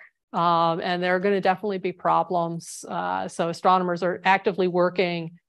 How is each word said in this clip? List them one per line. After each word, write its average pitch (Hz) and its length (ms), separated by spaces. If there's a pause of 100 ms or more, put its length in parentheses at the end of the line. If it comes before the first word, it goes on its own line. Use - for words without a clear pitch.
(320)
Um, 170 480
and 180 220
there 180 140
are 185 40
gonna 196 220
definitely 190 360
be 180 140
problems. 170 960
Uh, 185 400
so - 220
astronomers 180 520
are 180 220
actively 190 440
working 175 640 (160)